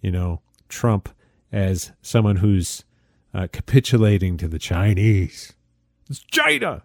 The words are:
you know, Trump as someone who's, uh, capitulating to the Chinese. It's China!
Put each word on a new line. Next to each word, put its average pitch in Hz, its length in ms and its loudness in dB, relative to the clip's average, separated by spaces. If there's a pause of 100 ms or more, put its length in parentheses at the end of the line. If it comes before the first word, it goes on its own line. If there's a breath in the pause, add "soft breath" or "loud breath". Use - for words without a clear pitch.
you 98 100 -2
know, 90 300 -2 (260)
Trump 107 420 -2 (420)
as 95 400 -2 (120)
someone 104 320 2
who's, 95 480 0 (500)
uh, 92 180 -6
capitulating 104 840 2
to 87 100 -6
the 80 120 -6
Chinese. 98 920 0 (540)
It's - 120 -12
China! 285 640 -2